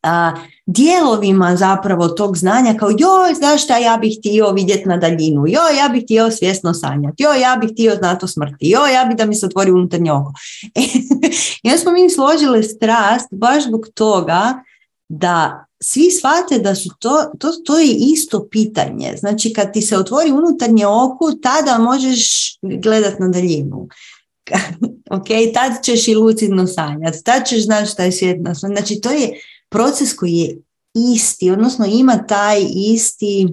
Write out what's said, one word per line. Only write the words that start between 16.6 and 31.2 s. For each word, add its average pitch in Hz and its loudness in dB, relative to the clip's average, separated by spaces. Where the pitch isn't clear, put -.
su 180 -10
to, 285 0
to, 320 -2
to 311 2
je 285 4
isto 269 0
pitanje. - -2
Znači, 214 -4
kad 202 -6
ti 214 -2
se 214 -2
otvori 262 0
unutarnje 240 2
oko, 262 0
tada 262 0
možeš 254 -2
gledat 202 -2
na 185 0
daljinu. 170 -2
<laughs> - -4
Ok, 190 -6
tad 247 -2
ćeš 233 0
i 220 2
lucidno 214 2
sanjat, 160 -6
tad 247 0
ćeš 220 0
znat 208 0
šta 185 -4
je 185 2
svjetlo. 180 -2
Znači, 202 -6
to 240 -4
je 277 -2
proces 262 -2
koji 175 -4
je 165 -2
isti, 185 0